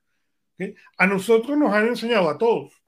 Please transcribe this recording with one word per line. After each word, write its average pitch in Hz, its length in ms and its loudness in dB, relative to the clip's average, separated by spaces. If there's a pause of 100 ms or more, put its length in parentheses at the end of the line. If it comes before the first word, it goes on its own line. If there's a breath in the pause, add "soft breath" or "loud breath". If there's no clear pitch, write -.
(540)
¿Ok? 208 220 -12 (220 soft breath)
A 185 80 2
nosotros 226 500 0
nos 269 160 2
han 214 160 2
enseñado, 226 400 0
a 139 100 -4
todos, 220 500 -2